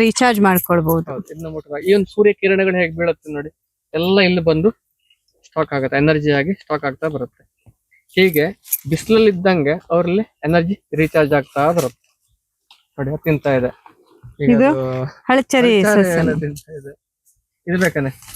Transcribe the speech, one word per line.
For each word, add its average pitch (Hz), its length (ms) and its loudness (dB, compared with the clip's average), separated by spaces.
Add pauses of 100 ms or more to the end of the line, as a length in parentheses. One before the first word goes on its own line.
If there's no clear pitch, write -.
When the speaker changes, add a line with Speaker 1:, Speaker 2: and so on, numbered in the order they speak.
Speaker 1:
ರೀಚಾರ್ಜ್ 226 420 2
ಮಾಡ್ಕೊಳ್ಬಹುದು. 165 640 0
Speaker 2:
ಹೌದು, 123 200 -12
ಇದನ್ನ 160 220 -14
ಮುಟ್ಟೋದು. 147 260 -10 (100)
ಈ 202 80 4
ಒಂದು 190 180 -2
ಸೂರ್ಯ 208 240 4
ಕಿರಣಗಳು 190 420 0
ಹೇಗೆ 160 160 -2
ಬೀಳುತ್ತೆ 165 380 -4
ನೋಡಿ, 147 140 -10 (480)
ಎಲ್ಲ 185 300 0
ಇಲ್ಲಿ 180 200 -2
ಬಂದು 160 200 0 (800)
ಸ್ಟಾಕ್ 156 300 -6
ಆಗುತ್ತೆ, 135 260 -4
ಎನರ್ಜಿ 151 360 2
ಆಗಿ 156 140 -2 (100)
ಸ್ಟಾಕ್ 151 260 -6
ಆಗ್ತಾ 135 260 -8
ಬರುತ್ತೆ. 123 280 -12 (760)
ಹೀಗೆ 170 280 2 (460)
ಬಿಸಿಲಲ್ಲಿ 220 440 4
ಇದ್ದಂಗೆ 170 400 0 (180)
ಅವರಲ್ಲಿ 175 320 0 (220)
ಎನರ್ಜಿ 170 300 0 (240)
ರೀಚಾರ್ಜ್ 151 380 2
ಆಗ್ತಾ 139 240 -4 (140)
ಬರುತ್ತೆ. 131 260 -4 (960)
ನೋಡಿ, 139 160 -6
ಅದು 151 140 -8
ತಿಂತಾ 147 320 0
ಇದೆ. 123 120 -2 (720)
ಈಗ 135 120 2
Speaker 1:
ಇದು 117 160 4
Speaker 2:
ಅದು 131 140 -2 (440)
Speaker 1:
ಹಳಚರಿ 254 500 2
Speaker 2:
ಹಳಚರಿ 202 300 4
Speaker 1:
ಸಸ್ಯ. 170 140 0
Speaker 2:
ಎಲೆ 160 200 0
ತಿಂತಾ 147 360 -10
ಇದೆ. 139 140 -16 (760)
ಇದು 180 160 -2
ಬೇಕಾನೆ? 139 280 -2 (240)